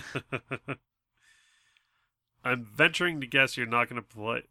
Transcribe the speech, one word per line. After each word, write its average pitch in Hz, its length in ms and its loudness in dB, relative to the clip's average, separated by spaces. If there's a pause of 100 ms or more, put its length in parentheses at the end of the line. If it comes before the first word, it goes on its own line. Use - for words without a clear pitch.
(140)
<laughs> - 640 -8 (1700)
I'm 123 200 -2
venturing 160 560 2
to 127 60 -6
guess 135 300 2
you're 123 100 -2
not 120 220 2
gonna 120 140 -8
play, 113 480 -6